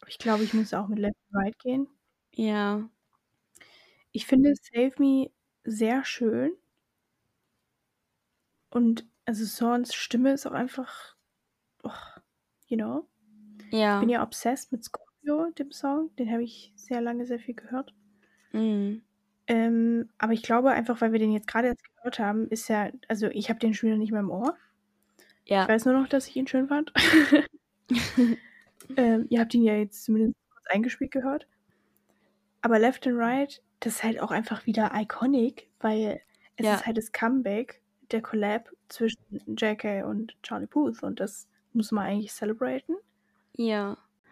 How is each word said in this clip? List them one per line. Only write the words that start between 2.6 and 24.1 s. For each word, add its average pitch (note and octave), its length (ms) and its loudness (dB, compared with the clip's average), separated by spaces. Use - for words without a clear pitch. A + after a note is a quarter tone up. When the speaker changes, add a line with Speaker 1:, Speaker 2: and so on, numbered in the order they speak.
Speaker 1:
Ich G#3+ 140 -8
finde C#4 280 6
Save B3+ 440 0
Me C4+ 320 4
sehr A#3 400 0
schön. A#3+ 480 -2
Und, A3+ 360 2
also, A3 180 -4
Sorns A#3+ 500 -2
Stimme B3+ 380 2
ist C4+ 140 -4
auch - 60 -8
einfach, - 640 -8
oh, - 80 -10
you A#3 100 -2
know? A#3+ 280 -6
Speaker 2:
Ja. G#3 260 2
Speaker 1:
Ich G3+ 40 2
bin A3+ 80 4
ja A#3+ 140 2
obsessed - 500 -4
mit A#3 120 -8
Scorpio, D4+ 760 -4
dem C#4+ 140 -8
Song. D4+ 440 -4
Den A#3 160 -2
habe A#3 100 -2
ich - 340 -12
sehr A#3+ 260 -6
lange, A#3+ 240 -4
sehr A#3+ 120 -6
viel A#3 160 -10
gehört. - 380 -10
Speaker 2:
Mhm. G#3+ 500 0
Speaker 1:
Ähm, A#3 720 2
aber A3 160 0
ich A3+ 80 -4
glaube B3 280 2
einfach, A#3 300 0
weil A3+ 120 2
wir A3+ 60 2
den G#3+ 140 2
jetzt G#3+ 160 -2
gerade A#3+ 200 0
erst A#3+ 140 -4
gehört - 220 -8
haben, G#3+ 300 -2
ist A3 200 -6
ja, G#3 220 0
also, G#3+ 200 -2
ich - 220 -4
habe A3+ 80 -2
den A3 160 2
schon A3 140 0
wieder A3 100 2
nicht G#3+ 140 -2